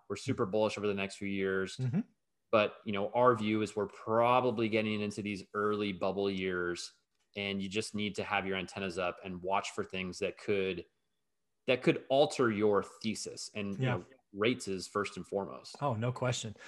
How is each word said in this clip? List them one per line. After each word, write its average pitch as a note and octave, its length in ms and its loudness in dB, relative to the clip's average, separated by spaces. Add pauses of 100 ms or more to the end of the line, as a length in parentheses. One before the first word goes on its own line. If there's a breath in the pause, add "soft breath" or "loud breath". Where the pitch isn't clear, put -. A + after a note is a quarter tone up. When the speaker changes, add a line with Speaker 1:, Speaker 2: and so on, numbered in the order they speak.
Speaker 1:
We're G2+ 80 -4
super A#2+ 300 -2
bullish G#2+ 320 2
over G#2 80 -2
the G2+ 80 0
next G2 220 -4
few G2+ 120 -6
years. F#2+ 520 -2
Speaker 2:
Mm-hmm. C3 200 0 (520)
Speaker 1:
But, G#2 220 4 (100)
you A2 80 -2
know, G2+ 220 -2
our B2 200 8
view G#2+ 280 2
is G#2 120 -2
we're G2+ 120 0
probably A#2 800 2
getting G#2+ 320 2
into G#2 220 -4
these G2 200 -4 (120)
early G#2 380 0
bubble G2 380 0
years, F2+ 640 -2 (440)
and G2+ 260 -2
you G2 60 -4
just G#2 260 -4
need G#2 220 -2
to G#2 80 -2
have G2+ 220 0
your F#2+ 120 -2
antennas F#2 400 -4
up F2 260 -2
and F2+ 180 -8
watch F#2+ 320 0
for G#2 100 -2
things F#2 360 -6
that F#2+ 180 -4
could, F#2+ 460 -2 (840)
that B2+ 160 2
could - 280 2
alter B2+ 400 4
your G2+ 340 4 (180)
thesis. - 520 -6
And, G2+ 240 -6
you C3 80 0
Speaker 2:
Yeah. B2+ 80 2
Speaker 1:
know, F2+ 100 -4 (300)
rates A2+ 340 2
is F#2+ 180 -4
first G2+ 300 -4
and F2+ 100 -8
foremost. G2 540 -6
Speaker 2:
Oh, C#3+ 140 0
no A#2 180 -2
question. B2 420 -2 (140 loud breath)